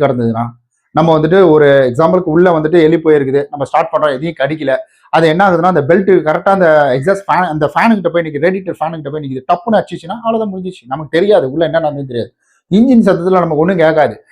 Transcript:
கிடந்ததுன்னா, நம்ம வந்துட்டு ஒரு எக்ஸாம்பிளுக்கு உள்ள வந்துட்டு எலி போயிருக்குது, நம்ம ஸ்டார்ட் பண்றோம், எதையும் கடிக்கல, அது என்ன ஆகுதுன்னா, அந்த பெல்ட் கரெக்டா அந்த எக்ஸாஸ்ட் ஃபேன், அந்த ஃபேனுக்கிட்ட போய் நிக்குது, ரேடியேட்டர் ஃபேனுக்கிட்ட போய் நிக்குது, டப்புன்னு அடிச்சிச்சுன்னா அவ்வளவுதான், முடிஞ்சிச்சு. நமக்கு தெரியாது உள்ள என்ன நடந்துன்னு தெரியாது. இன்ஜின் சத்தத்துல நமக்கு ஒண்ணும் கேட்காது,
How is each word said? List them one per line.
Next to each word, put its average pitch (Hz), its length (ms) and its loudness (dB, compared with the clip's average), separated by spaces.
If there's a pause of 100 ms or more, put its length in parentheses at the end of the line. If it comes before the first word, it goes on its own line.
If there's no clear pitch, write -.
கிடந்ததுன்னா, 117 400 -2 (520)
நம்ம 165 180 2
வந்துட்டு 156 240 2 (140)
ஒரு 151 140 4 (220)
எக்ஸாம்பிளுக்கு 160 460 0
உள்ள 180 200 4
வந்துட்டு 156 320 0
எலி 160 180 2
போயிருக்குது, 139 360 2 (100)
நம்ம 139 180 -8
ஸ்டார்ட் 160 240 0
பண்றோம், 151 220 0
எதையும் 160 260 -8
கடிக்கல, 147 320 -2 (420)
அது 165 180 2
என்ன 175 120 0
ஆகுதுன்னா, 175 280 2
அந்த 147 160 0
பெல்ட் 185 220 2 (160)
கரெக்டா 156 300 0
அந்த 180 120 2 (280)
எக்ஸாஸ்ட் - 300 -4
ஃபேன், 170 260 0
அந்த 151 200 -2
ஃபேனுக்கிட்ட 190 400 0
போய் 170 120 -2
நிக்குது, 147 200 -6
ரேடியேட்டர் 190 340 -4
ஃபேனுக்கிட்ட 156 340 -8
போய் 151 120 -8
நிக்குது, 131 260 -10
டப்புன்னு 190 280 0
அடிச்சிச்சுன்னா 170 440 -10
அவ்வளவுதான், 220 300 -4
முடிஞ்சிச்சு. 185 300 -12 (100)
நமக்கு 156 240 -6
தெரியாது 190 360 2
உள்ள 160 160 -2
என்ன 160 160 -2
நடந்துன்னு 139 280 -8
தெரியாது. 117 180 -6 (460)
இன்ஜின் 233 300 4
சத்தத்துல 180 380 0
நமக்கு 156 200 -2
ஒண்ணும் 180 200 0
கேட்காது, 151 300 2 (160)